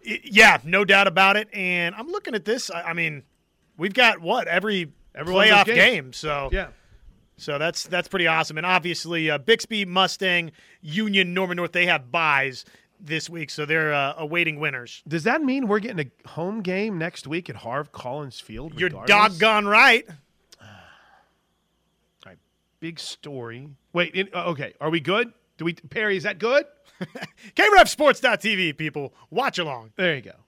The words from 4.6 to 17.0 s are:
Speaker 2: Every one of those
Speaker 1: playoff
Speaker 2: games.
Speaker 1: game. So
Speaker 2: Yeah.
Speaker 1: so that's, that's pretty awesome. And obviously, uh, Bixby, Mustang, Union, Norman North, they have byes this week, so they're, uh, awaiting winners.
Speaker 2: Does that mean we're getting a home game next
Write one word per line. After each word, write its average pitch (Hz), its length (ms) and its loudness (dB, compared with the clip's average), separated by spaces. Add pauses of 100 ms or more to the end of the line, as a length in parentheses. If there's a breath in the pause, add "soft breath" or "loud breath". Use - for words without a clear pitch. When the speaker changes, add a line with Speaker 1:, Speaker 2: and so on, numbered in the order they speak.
Speaker 2:
Every 165 180 -6
one 196 120 4
of 220 40 8
those 214 80 8
Speaker 1:
playoff 196 100 6
Speaker 2:
games. 226 100 0
Speaker 1:
game. 175 360 2
So 143 380 -6
Speaker 2:
Yeah. 180 160 -4 (680)
Speaker 1:
so 143 220 -6
that's, 160 260 -4
that's 175 240 -4
pretty 175 200 0
awesome. 160 300 0
And 156 80 -6
obviously, 165 640 -2
uh, 147 80 0
Bixby, 214 480 0
Mustang, 180 680 0 (300 soft breath)
Union, 190 520 -2
Norman 180 240 -2
North, 170 160 -4
they 175 140 0
have 139 240 -2
byes 139 540 0 (340 soft breath)
this 156 300 -8
week, 165 200 -12
so 151 160 -8
they're, 156 280 0
uh, 143 240 -2
awaiting 160 420 -2
winners. 131 480 -8
Speaker 2:
Does 156 180 -6
that 302 180 0
mean 262 240 -2
we're 208 120 0
getting 196 200 -8
a - 300 -10
home 196 320 -8
game 190 360 -4
next 160 300 -8